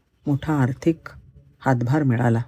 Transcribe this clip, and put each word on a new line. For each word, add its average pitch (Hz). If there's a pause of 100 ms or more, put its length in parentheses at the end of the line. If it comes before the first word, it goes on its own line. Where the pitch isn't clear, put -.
(280)
मोठा 143
आर्थिक 139 (600)
हातभार 127
मिळाला. 120